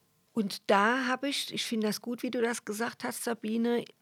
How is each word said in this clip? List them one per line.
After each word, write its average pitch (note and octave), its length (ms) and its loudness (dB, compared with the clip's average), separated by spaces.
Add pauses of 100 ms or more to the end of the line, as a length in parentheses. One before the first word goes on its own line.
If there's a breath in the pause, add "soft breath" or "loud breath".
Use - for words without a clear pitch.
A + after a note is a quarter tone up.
(320)
Und - 360 -4
da A3 380 4
habe B3+ 220 0
ich, - 260 -4
ich - 100 -2
finde G#3+ 220 0
das G3+ 140 0
gut, A#3+ 220 -6
wie B3+ 80 -2
du A#3+ 120 0
das A#3 220 0
gesagt A3+ 400 -4
hast, B3 200 -4
Sabine, A#3 600 0 (180)